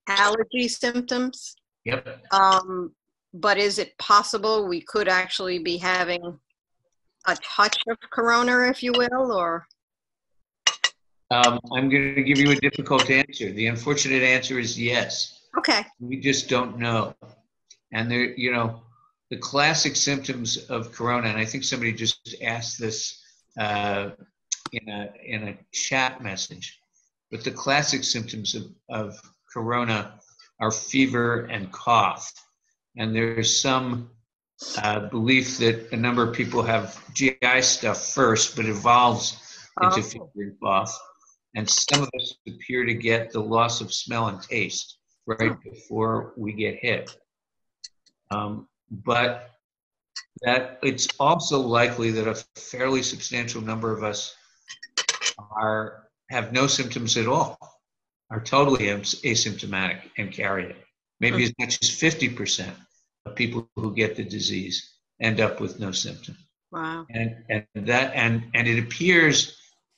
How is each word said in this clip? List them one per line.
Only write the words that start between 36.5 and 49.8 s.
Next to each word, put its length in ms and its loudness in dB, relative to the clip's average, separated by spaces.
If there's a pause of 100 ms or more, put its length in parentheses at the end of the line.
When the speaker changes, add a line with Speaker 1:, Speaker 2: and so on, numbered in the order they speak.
Speaker 2:
have 360 0 (160)
G 280 2
I 180 4
stuff 540 0
first, 420 4
but 80 0
evolves 720 4 (460)
into 180 4
Speaker 1:
Oh. 20 -4
Speaker 2:
fever 340 -10
and 240 -10
cough. 380 0 (560)
And 140 -2
some 340 2
of 80 -4 (100)
us 140 -8 (120)
appear 380 -4
to 100 0
get 380 0
the 80 -2
loss 400 2
of 120 -8
smell 360 -2
and 140 -8
taste 560 -6 (280)
right 260 0
Speaker 1:
Hmm. 180 -14
Speaker 2:
before 640 -2
we 160 -6
get 240 -4
hit. 380 -4 (1160)
Um, 380 -6 (220)
but 600 0 (920)